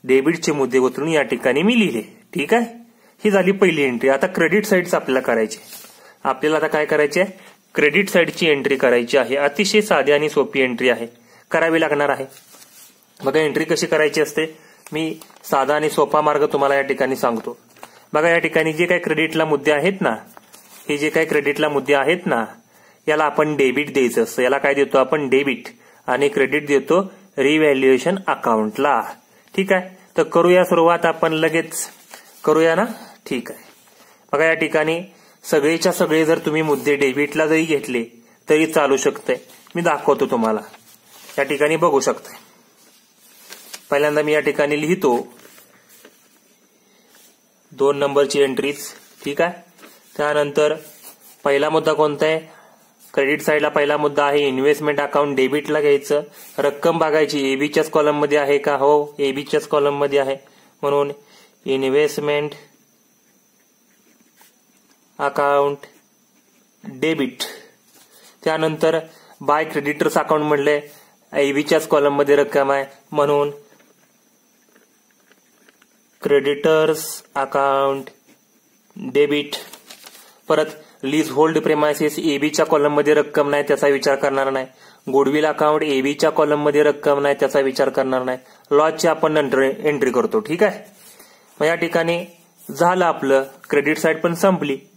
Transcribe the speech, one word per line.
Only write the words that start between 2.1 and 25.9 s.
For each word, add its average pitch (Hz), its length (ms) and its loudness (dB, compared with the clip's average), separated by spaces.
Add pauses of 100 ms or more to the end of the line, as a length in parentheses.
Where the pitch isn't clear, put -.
ठीक 143 200 -2
आहे, 233 120 2 (560)
ही 214 100 2
झाली 190 220 2
पहिली 185 280 2
entry. 131 280 0
आता 135 180 2
credit 185 380 0
साईडचं 180 320 0
आपल्याला 131 240 0
करायची. 113 380 -2 (640)
आपल्याला 151 340 0
आता 156 100 0
काय 151 180 0
करायचे 151 360 0
आहे, 202 100 -2 (440)
Credit 165 340 2
साईडची 170 380 0
entry 139 280 0
करायची 123 420 2
आहे. 123 200 0
अतिशय 190 440 0
साधी 151 300 0
आणि 147 180 2
सोपी 139 320 0
entry 127 280 0
आहे, 117 180 -2 (440)
करावी 165 300 0
लागणार 147 280 0
आहे. 135 160 -4 (920)
बघा, 139 200 0
entry 156 260 0
कशी 165 220 -2
करायची 156 340 0
असते, 151 240 -2 (460)
मी 160 220 -6 (300)
साधा 139 320 0
आणि 151 140 0
सोपा 151 320 0
मार्ग 147 240 2
तुम्हाला 139 300 0
या 139 60 2
ठिकाणी 135 340 -2
सांगतो. 117 420 -4 (560)
बघा, 156 160 2
या 170 100 2
ठिकाणी 160 340 0
जे 165 120 0
काही 175 160 0
क्रेडिटला 160 440 -2
मुद्दे 147 260 0
आहेत 170 300 0
ना, 131 140 0 (760)
हे 147 80 -2
जे 147 120 -2
काही 160 160 0
क्रेडिटला 147 440 0
मुद्दे 143 240 0
आहेत 143 320 0
ना, 123 180 -2 (640)
याला 156 160 0
आपण 151 320 0
debit 135 380 0
द्यायचं 120 300 2
असतं. 113 180 -4
याला 127 160 2
काय 139 160 0
देतो 135 240 2
आपण, 135 320 2
Debit, 131 400 0 (380)